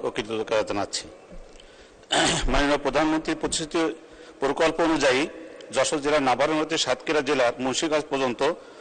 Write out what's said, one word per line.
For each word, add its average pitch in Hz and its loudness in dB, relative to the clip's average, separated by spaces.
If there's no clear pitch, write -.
ও 127 -2
কৃতজ্ঞতা 110 -2
জানাচ্ছি। 101 -4
মাননীয় 139 4
প্রধানমন্ত্রীর 156 0
প্রতিশ্রুতি 160 -2
প্রকল্প 151 2
অনুযায়ী 143 2
যশোর 131 2
জেলার 147 2
নাবারণ 135 2
হতে 156 -2
সাতক্ষীরা 151 0
জেলার 131 2
মুন্সিগঞ্জ 143 0
পর্যন্ত 135 0